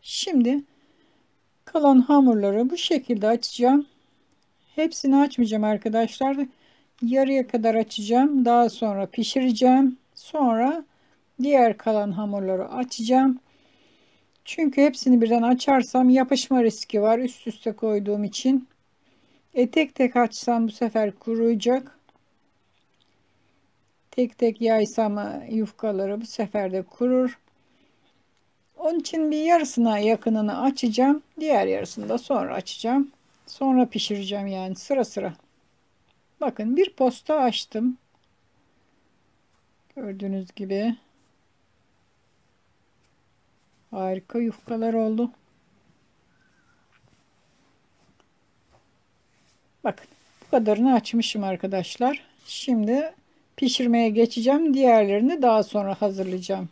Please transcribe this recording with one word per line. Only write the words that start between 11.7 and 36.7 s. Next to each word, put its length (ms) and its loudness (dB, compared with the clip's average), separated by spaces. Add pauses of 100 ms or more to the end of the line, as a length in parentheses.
kalan 340 -2
hamurları 580 -4
açacağım. 680 0 (1040)
Çünkü 360 0
hepsini 400 4
birden 200 2
açarsam 680 2
yapışma 540 2
riski 380 -2
var 180 2
üst 280 -8
üste 240 -8
koyduğum 520 -4
için. 440 -2 (840)
E, 160 2
tek 260 0
tek 200 0
açsam 520 0
bu 40 -4
sefer 400 -2
kuruyacak. 880 -2 (2000)
Tek 260 -4
tek 240 0
yaysam, 560 0
e, 340 -10
yufkaları 680 -4
bu 40 -12
sefer 460 -6
de 100 -4
kurur. 560 -2 (1500)
Onun 160 0
için 320 -2
bir 120 -2
yarısına 560 2
yakınını 600 0
açacağım. 640 0 (160)
Diğer 280 2
yarısını 420 -6
da 80 -2
sonra 360 -4
açacağım. 580 -4 (360)
Sonra 380 2
pişireceğim 640 -6
yani 280 -8
sıra 300 -2
sıra. 280 -10 (1080)
Bakın 360 -4